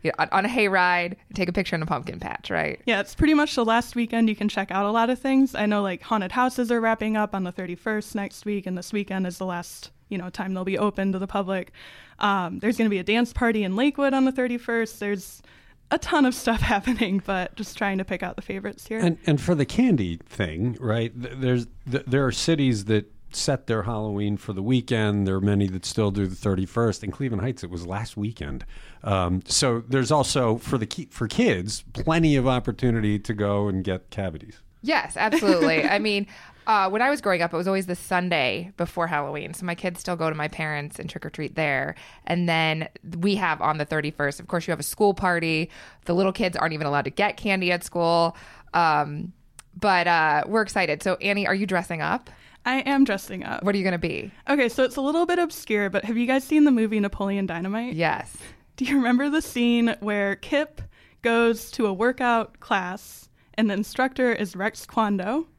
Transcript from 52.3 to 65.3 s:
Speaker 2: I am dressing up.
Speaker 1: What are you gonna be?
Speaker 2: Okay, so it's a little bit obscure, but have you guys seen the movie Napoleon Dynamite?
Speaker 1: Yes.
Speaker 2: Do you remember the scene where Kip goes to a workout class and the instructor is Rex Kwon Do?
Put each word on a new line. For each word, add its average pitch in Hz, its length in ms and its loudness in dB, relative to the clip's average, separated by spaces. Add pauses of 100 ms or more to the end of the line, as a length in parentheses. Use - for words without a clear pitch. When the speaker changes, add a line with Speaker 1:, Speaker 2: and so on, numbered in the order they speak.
Speaker 2:
I 254 160 0
am 277 240 4
dressing 196 400 -4
up. - 200 -8
Speaker 1:
What 196 100 2
are 202 40 0
you 190 60 0
gonna 185 140 0
be? 165 320 -4 (180)
Speaker 2:
Okay, 269 200 2
so 254 160 2
it's 254 120 0
a 285 40 -4
little 311 260 2
bit 349 140 2
obscure, 208 500 -2
but 196 140 -2
have 220 120 -2
you 240 120 2
guys 262 160 2
seen 302 200 4
the 294 60 8
movie 220 300 2
Napoleon 196 460 -2
Dynamite? 190 480 -6
Speaker 1:
Yes. 156 420 -2 (400)
Speaker 2:
Do 269 80 -2
you 269 120 2
remember 247 320 4
the 311 140 2
scene 240 560 2
where 202 380 -2
Kip - 440 -2 (420)
goes 233 500 2
to 226 140 0
a 196 60 2
workout 233 680 0
class - 680 -6 (260)
and 220 140 4
the 202 60 2
instructor 254 580 0
is 208 220 -4
Rex 196 320 -6
Kwon 208 360 0
Do? 254 260 -2 (100)